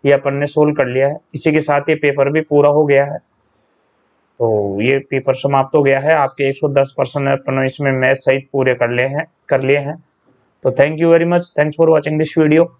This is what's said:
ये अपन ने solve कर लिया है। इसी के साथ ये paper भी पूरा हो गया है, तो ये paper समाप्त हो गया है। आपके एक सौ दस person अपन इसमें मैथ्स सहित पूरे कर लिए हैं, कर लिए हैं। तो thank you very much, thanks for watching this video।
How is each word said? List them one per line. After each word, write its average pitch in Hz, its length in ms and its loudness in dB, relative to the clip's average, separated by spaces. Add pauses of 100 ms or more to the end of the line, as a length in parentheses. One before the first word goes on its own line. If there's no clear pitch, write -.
ये 139 60 4
अपन 139 220 0
ने 143 140 -4
solve 151 280 2
कर 139 120 0
लिया 131 200 0
है। 147 100 -4 (180)
इसी 151 160 0
के 151 100 2
साथ 143 280 -2
ये 156 80 2
paper 143 340 0
भी 156 120 0
पूरा 147 260 2
हो 147 160 2
गया 139 200 4
है, 147 120 -10
तो - 1600 -8
ये 131 200 0
paper 131 340 -4
समाप्त 139 400 -2
हो 151 80 4
गया 135 160 2
है। 151 160 0
आपके 139 340 -2
एक 135 80 -6
सौ 151 140 -2
दस 135 260 0
person 139 320 -4
अपन 135 360 -2
इसमें 135 280 -2
मैथ्स 131 320 0
सहित 135 280 -2
पूरे 131 220 0
कर 120 160 -2
लिए 123 160 -2
हैं, 147 180 -6 (240)
कर 135 120 0
लिए 135 180 0
हैं। 143 240 -10 (600)
तो 131 80 0
thank 147 280 0
you 165 100 2
very 165 180 4
much, 175 240 0
thanks 151 240 -2
for 165 140 2
watching 156 280 0
this 156 200 -2
video। 156 280 4 (140)